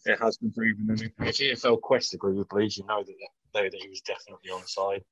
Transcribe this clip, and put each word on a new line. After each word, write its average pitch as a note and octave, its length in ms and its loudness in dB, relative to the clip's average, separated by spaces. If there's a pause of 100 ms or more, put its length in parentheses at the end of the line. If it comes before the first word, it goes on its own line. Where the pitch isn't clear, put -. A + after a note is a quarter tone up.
(120)
It - 80 2
has A2 160 2
been A2 160 -2
proven. A2 340 0 (320)
And A#2 100 0
if A2+ 120 0
E C#3 100 4
F A#2+ 140 0
L A#2 140 6
Quest - 360 2
agree F#2+ 200 0
with G2 140 -2
Blees, G#2 280 2
you G2 100 -10
know G#2 160 0
that, F#2+ 120 -12 (460)
know G2 80 4
that F#2 60 -12
he G2+ 140 -14
was F#2+ 140 -16
definitely F#2+ 480 -10
onside. F#2+ 600 -4